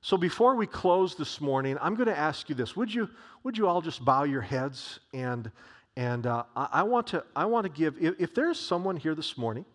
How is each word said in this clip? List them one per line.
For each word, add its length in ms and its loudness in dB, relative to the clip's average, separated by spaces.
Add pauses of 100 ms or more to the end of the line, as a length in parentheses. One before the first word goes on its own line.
So 140 2
before 400 4
we 120 2
close 480 2
this 260 -8
morning, 400 0
I'm 140 0
gonna 160 2
ask 380 -2
you 60 -2
this. 200 -4
Would 180 -4
you, 160 -2 (340)
would 140 -6
you 100 2
all 140 4
just 240 -6
bow 180 6
your 180 0
heads? 580 -6 (120)
And, 400 -6 (440)
and, 320 -2
uh, 160 0 (120)
I, 160 -2
I 120 2
want 240 2
to, 160 -2 (120)
I 100 0
want 200 2
to 60 -4
give, 280 0
if, 200 2
if 160 -2
there's 240 0
someone 360 -2
here 200 -2
this 240 -8
morning 340 -4